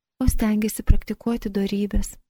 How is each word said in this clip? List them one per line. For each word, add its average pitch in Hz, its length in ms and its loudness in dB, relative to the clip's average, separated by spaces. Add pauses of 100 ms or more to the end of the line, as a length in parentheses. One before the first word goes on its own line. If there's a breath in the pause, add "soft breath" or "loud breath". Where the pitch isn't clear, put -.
(180)
o 262 80 2
stengiasi 214 560 0
praktikuoti - 680 0
dorybes. 202 680 -2 (120)